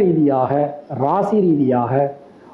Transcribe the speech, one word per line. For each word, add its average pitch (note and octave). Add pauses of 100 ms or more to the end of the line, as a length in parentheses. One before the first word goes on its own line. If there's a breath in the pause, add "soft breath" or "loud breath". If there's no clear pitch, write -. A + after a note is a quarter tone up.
ரீதியாக, C#3+ (520)
ராசி G3
ரீதியாக, B2+ (600 loud breath)